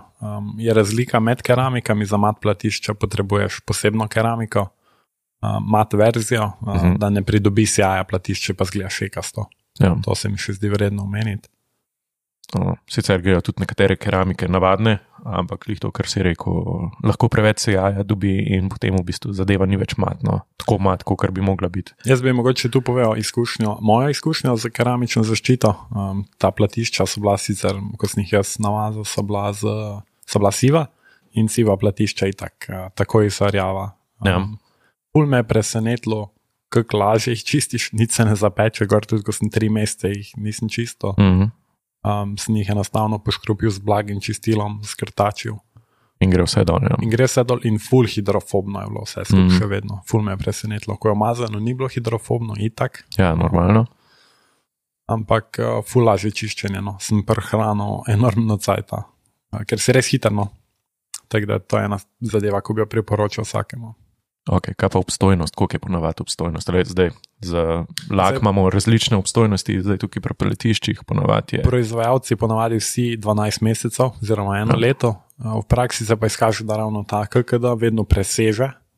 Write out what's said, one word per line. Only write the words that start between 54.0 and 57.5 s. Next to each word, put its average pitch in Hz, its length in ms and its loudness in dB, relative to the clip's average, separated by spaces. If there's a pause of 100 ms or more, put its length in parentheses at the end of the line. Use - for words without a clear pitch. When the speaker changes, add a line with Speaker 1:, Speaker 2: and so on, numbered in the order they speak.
Speaker 1:
Ampak, 110 480 0
eh, 117 260 -2
ful 123 220 2
lažje 104 280 4
čiščenje, 101 480 -6
no. 98 180 -8
Sem 104 240 0
prihranil 104 840 -2